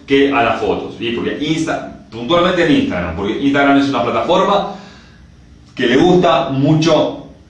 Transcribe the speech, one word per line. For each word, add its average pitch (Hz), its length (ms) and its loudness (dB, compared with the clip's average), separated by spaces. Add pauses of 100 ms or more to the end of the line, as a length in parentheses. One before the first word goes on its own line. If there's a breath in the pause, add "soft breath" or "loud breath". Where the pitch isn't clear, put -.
que 139 260 2
a 117 100 0
las 113 180 0
fotos, 98 380 -4
¿sí? 117 120 -6
Porque - 300 -6
Insta-, - 680 -6
puntualmente 170 540 0
en 151 80 2
Instagram, 87 440 -2
porque - 240 -4
Instagram 139 380 2
es 139 100 2
una 123 140 -2
plataforma - 720 -2 (1000 loud breath)
que 123 120 -2
le 120 100 2
gusta 175 540 4
mucho 151 760 2 (240)